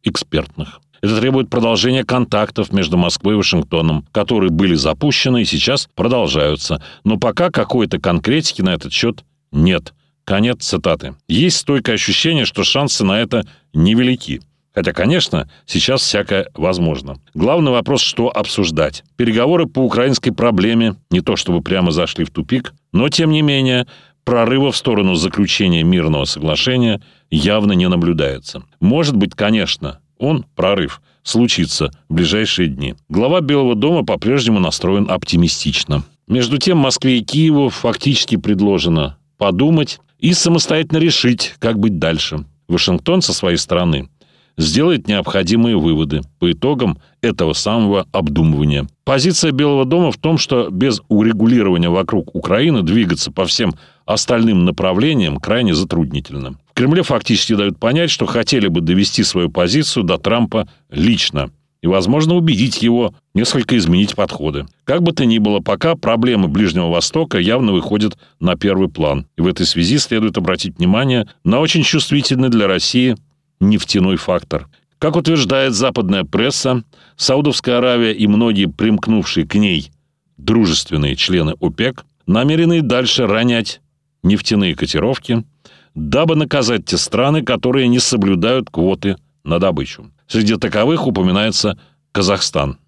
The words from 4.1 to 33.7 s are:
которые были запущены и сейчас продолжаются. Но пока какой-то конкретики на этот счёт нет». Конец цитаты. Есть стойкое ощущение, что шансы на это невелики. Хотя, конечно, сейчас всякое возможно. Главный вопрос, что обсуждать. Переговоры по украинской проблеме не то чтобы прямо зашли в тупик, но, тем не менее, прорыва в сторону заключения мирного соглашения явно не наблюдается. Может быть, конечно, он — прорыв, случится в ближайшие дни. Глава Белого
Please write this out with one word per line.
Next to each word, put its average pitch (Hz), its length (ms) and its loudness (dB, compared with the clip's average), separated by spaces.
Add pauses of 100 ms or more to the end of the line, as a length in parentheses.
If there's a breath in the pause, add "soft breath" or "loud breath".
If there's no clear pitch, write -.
которые 101 380 0
были 85 260 2
запущены 120 680 0
и - 20 0
сейчас 123 500 -2
продолжаются. 76 880 -2 (220 loud breath)
Но 107 100 2
пока 143 360 0
какой-то 120 480 -2
конкретики 104 600 0
на 92 120 0
этот - 180 -8
счёт - 320 -4 (300)
нет». 80 400 0 (320)
Конец 113 400 -2
цитаты. 78 500 -4 (140)
Есть 147 260 2
стойкое 131 400 0
ощущение, 143 480 0
что 98 220 -4
шансы 135 400 0
на 101 160 2
это 117 260 -2 (260 soft breath)
невелики. 110 680 0 (340)
Хотя, 90 160 -2
конечно, 92 560 0 (200 soft breath)
сейчас 127 340 -2
всякое 101 540 -2
возможно. 76 600 -2 (180)
Главный 135 360 0
вопрос, 123 300 0
что - 340 -2
обсуждать. 80 680 -2 (140)
Переговоры 123 500 2
по - 140 -2
украинской 123 500 0
проблеме 110 640 2 (160)
не 90 100 2
то 98 140 -2
чтобы 85 260 -2
прямо 90 300 0
зашли 82 340 -2
в - 60 -14
тупик, 123 420 -6 (180)
но, 123 180 2
тем 160 200 0
не 156 140 2
менее, 131 420 2 (380 loud breath)
прорыва 123 480 2
в - 40 -4
сторону 101 380 0
заключения 87 680 0
мирного 80 420 2
соглашения 101 800 -2 (260 soft breath)
явно 101 440 2
не 90 140 2
наблюдается. 78 760 -2 (160)
Может 139 360 2
быть, 101 200 0
конечно, 101 640 -2 (180)
он — 139 260 -2 (120)
прорыв, 92 480 -2 (180)
случится 90 680 0 (180 soft breath)
в 78 60 -4
ближайшие 90 520 0
дни. 67 280 -6 (140)
Глава 127 320 0
Белого 135 340 2